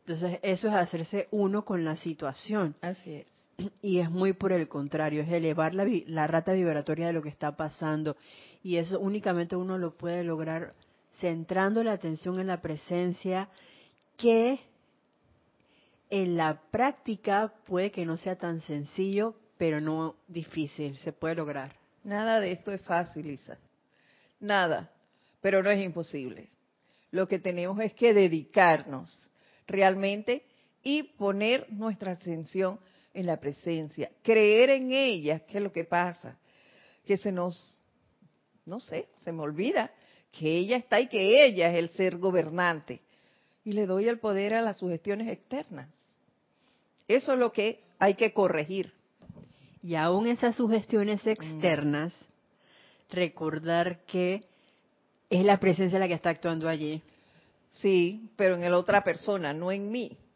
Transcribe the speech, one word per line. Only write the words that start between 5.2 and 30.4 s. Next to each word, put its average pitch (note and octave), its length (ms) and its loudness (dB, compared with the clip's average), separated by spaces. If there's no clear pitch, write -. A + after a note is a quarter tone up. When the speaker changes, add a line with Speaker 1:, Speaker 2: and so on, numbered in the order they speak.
Speaker 1:
es D#3 100 -4
elevar D#3+ 420 0
la G3 100 0
vi-, G3 220 0
la D#3 220 -2
rata D#3+ 240 0
vibratoria E3 560 0
de E3+ 40 -2
lo E3 100 -2
que D3+ 60 -10
está D3 280 -6
pasando. D#3 600 -4
Y F3+ 140 -2
eso E3+ 240 -2
únicamente F#3+ 560 -2
uno F#3 220 -4
lo E3+ 180 -6
puede F3 260 -6
lograr D#3+ 520 -6
centrando F#3 640 0
la A3+ 100 0
atención F3+ 480 -4
en F#3+ 60 -4
la F3+ 160 -4
presencia, F3+ 880 -4
que A#3 440 4
en F3+ 280 0
la D#3 340 0
práctica G#3+ 840 0
puede F#3+ 240 0
que F3+ 160 -6
no E3 100 -4
sea F#3 220 -6
tan E3 240 -6
sencillo, G3 720 -4
pero D#3 220 0
no D#3+ 360 -4
difícil, D#3 720 -8
se D#3 120 -8
puede D#3+ 220 -4
lograr. C#3+ 420 -8
Speaker 2:
Nada A3 360 0
de F#3 120 -2
esto F#3+ 200 -8
es F#3+ 80 -8
fácil, E3+ 480 -4
Isa. C3 300 -16
Nada, F#3 500 2
pero G3 200 4
no G3+ 80 2
es G3 140 2
imposible. D#3 640 -8
Lo F#3+ 160 0
que F#3+ 140 -2
tenemos F3+ 400 -4
es A3 120 -2
que A#3 220 6
dedicarnos D#3+ 1160 4
realmente G3 800 2